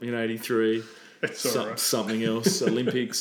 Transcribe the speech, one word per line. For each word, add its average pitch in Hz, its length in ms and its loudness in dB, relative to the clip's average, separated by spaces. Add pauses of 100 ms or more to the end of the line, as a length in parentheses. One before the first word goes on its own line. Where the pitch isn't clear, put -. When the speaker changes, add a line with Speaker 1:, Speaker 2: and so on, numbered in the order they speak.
Speaker 1:
in 120 140 -6
eighty-three, 113 680 2 (380)
Speaker 2:
That's - 200 -4
Speaker 1:
some-, 123 200 0
Speaker 2:
all 107 80 -4
right. 117 100 -8
Speaker 1:
something 113 460 0
else, 113 380 2
Speaker 2:
<laughs> 120 40 2
Speaker 1:
Olympics, 123 540 0